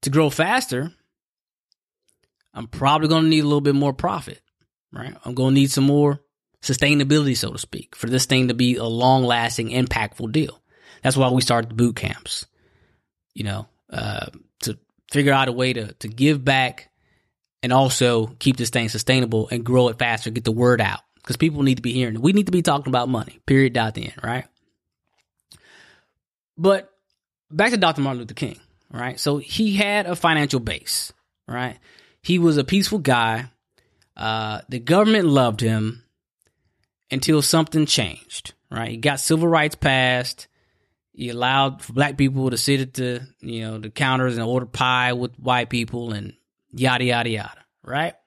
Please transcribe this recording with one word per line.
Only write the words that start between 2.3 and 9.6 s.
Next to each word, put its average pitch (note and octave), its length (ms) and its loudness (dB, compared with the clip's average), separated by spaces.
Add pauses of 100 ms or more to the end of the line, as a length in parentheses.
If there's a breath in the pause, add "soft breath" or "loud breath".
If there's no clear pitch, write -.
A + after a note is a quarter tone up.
I'm A#2+ 140 -14
probably D3+ 400 2
gonna D#3+ 200 4
need D#3 120 4
a D3 80 0
little D3 120 2
bit C#3+ 140 2
more C#3+ 180 2
profit, F3 480 -6 (520)
right? B2 320 -14
I'm B2+ 100 -10
gonna C3 200 4
need C#3 160 6
some C3+ 140 2
more C#3+ 360 2 (460)
sustainability, C#3+ 720 2
so - 160 -6
to - 60 -12
speak, - 360 -14
for - 140 -6
this B2+ 180 0
thing C3 220 2
to B2 60 0
be B2 200 2
a A#2+ 100 -6
long-lasting, A#2 880 2